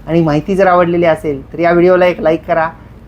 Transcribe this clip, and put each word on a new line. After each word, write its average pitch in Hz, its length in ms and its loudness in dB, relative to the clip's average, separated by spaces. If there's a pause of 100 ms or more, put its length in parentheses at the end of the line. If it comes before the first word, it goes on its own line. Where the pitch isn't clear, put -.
आणि 165 140 0
माहिती 156 360 -2
जर 190 100 2
आवडलेली 175 400 2
असेल 156 460 -4
तर 151 60 -10
या 170 120 0
व्हिडिओला 180 360 2
एक 175 140 -2
लाईक 160 280 -2
करा, 165 200 -2 (400)